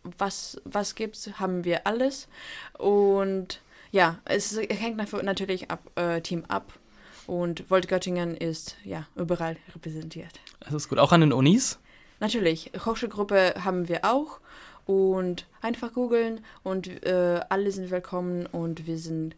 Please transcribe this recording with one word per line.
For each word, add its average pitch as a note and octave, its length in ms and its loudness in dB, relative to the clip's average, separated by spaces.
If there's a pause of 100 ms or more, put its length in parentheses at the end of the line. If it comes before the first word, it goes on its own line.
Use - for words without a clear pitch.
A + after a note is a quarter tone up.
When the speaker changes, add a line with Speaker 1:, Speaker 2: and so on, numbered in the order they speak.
Speaker 1:
was, - 640 -6
was G#3 300 -4
gibt's, G#3+ 440 -8
haben F#3 240 -2
wir F3 240 0
alles. B3+ 400 0 (500)
Und G3 840 4 (300)
ja, F3 340 4
es G#3 320 0
hängt A3 420 -4
naf-, G3+ 240 -4
natürlich F#3+ 480 -4
ab, E3 100 -8 (140)
äh, E3+ 260 0
Team E3+ 260 -6
ab. - 260 -4 (520)
Und F3 440 -4
Volt F3+ 180 4
Göttingen F3+ 480 -2
ist, E3 480 -6
ja, E3+ 320 -10
überall E3 420 -4 (160)
repräsentiert. D#3+ 640 -12 (200)
Speaker 2:
Das - 140 -8
ist D3 160 -4
gut. B2+ 100 2
Auch A2 120 8
an E3+ 100 10
den D3 120 8
Unis? D#3 460 4 (400)
Speaker 1:
Natürlich. G#3 520 0 (140)
Hochschulgruppe G3+ 800 2
haben F3+ 240 -2
wir E3+ 180 -2
auch. B3 340 0 (460)
Und F#3+ 600 2 (160)
einfach A#3 320 -4
googeln A3+ 500 0 (180)
und, F#3+ 440 -4
äh, F3+ 420 4
alle G3 240 0
sind F#3 180 -6
willkommen F3+ 580 -4
und E3 380 -6
wir E3 120 -4
sind D#3+ 400 -6